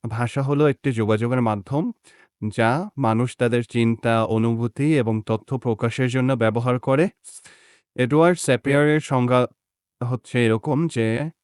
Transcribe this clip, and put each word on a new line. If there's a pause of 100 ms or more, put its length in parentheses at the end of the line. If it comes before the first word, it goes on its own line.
ভাষা
হলো
একটি
যোগাযোগের
মাধ্যম (560)
যা
মানুষ
তাদের
চিন্তা,
অনুভূতি
এবং
তথ্য
প্রকাশের
জন্য
ব্যবহার
করে। (880)
এডওয়ার্ড
স্যাপিয়ারের
সংজ্ঞা (580)
হচ্ছে
এরকম
যে (240)